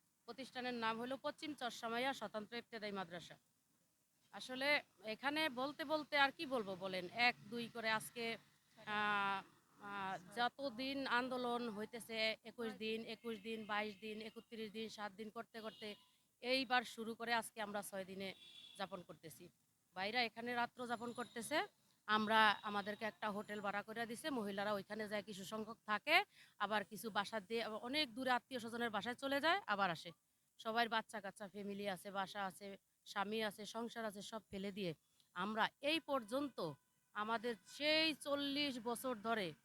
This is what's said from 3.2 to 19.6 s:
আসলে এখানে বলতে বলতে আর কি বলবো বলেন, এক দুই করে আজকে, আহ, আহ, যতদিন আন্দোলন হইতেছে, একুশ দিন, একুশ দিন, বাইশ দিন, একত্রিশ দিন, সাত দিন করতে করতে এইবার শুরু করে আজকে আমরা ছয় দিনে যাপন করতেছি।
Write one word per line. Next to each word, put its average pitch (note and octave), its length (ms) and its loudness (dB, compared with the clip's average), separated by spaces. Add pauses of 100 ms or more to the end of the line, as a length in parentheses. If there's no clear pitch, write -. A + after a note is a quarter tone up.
আসলে C4 500 2 (220)
এখানে C#4 460 0
বলতে C4+ 360 -2
বলতে D4 320 0
আর C#4 140 6
কি E4 140 -6
বলবো A3+ 300 0
বলেন, F#3 340 -4
এক A#3+ 260 4 (140)
দুই A#3 180 -4
করে A3 220 -4
আজকে, A3+ 480 -2 (400)
আহ, G#3 600 2 (440)
আহ, G3 340 -4 (180)
যতদিন C4 720 0
আন্দোলন A#3+ 600 0
হইতেছে, A3 760 -2
একুশ A3+ 300 -6
দিন, A3 320 -2
একুশ A3+ 340 -6
দিন, A3 260 -6
বাইশ G#3 320 -2
দিন, G#3+ 240 -8
একত্রিশ A3 500 -10
দিন, A3 180 -6
সাত G#3 220 -8
দিন G#3+ 180 -10
করতে A3+ 320 -10
করতে G#3 340 -8 (460)
এইবার B3+ 420 4
শুরু A3+ 320 -6
করে A#3 180 0
আজকে A3+ 280 0
আমরা G#3 200 -2
ছয় F#3+ 240 -6
দিনে F#3+ 280 -6 (440)
যাপন F#3+ 240 -4
করতেছি। E3+ 480 -16 (460)